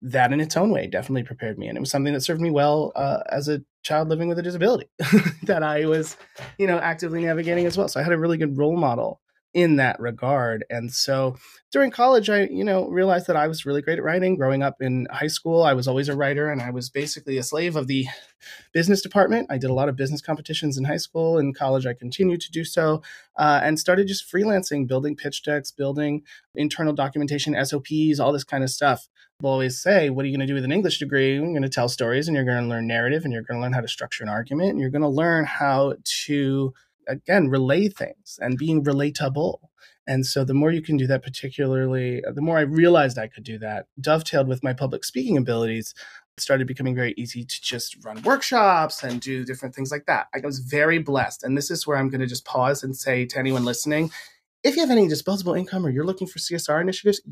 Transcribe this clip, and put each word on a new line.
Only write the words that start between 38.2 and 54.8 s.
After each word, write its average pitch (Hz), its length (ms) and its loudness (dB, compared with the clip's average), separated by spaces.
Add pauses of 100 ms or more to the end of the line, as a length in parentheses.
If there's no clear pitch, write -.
and 123 160 -2
being 156 260 2
relatable." 143 760 -2 (480)
And 131 180 0
so 135 200 0
the 135 100 -2
more 147 160 4
you 165 100 0
can 156 160 -2
do 131 120 2
that, 135 140 2
particularly, 131 1000 -2
uh, - 80 -6
the 143 80 -6
more 165 160 2
I 156 60 4
realized 151 560 6
I 110 80 -6
could - 160 -16
do 110 160 -10
that, 107 300 -8 (120)
dovetailed 151 480 2
with 127 140 -2
my 131 100 -2
public 131 320 -6
speaking 247 320 -2
abilities, 113 580 -2 (440)
it - 20 -8
started 131 260 0
becoming 131 280 -4
very 123 220 -2
easy 120 280 -10
to - 160 -12
just - 440 -8
run 110 180 -14
workshops 208 800 4
and 123 180 -4
do 131 240 -6
different 127 300 -10
things 135 160 -6
like 147 160 -8
that. 139 260 0
I 135 120 -6
was 135 160 -6
very 147 380 2
blessed. 135 440 -2
And 135 160 0
this 143 120 -4
is 170 160 -4
where 147 100 0
I'm 135 120 0
gonna 131 180 -2
just 123 200 -8
pause 139 360 0
and 135 140 -6
say 127 300 -2
to 135 120 -6
anyone 131 260 0
listening, 151 480 -2 (520)
if 277 100 4
you 330 60 2
have 285 100 2